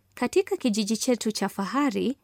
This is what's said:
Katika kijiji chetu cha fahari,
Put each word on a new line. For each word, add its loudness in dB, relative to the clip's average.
Katika 0
kijiji 0
chetu 0
cha -2
fahari, 0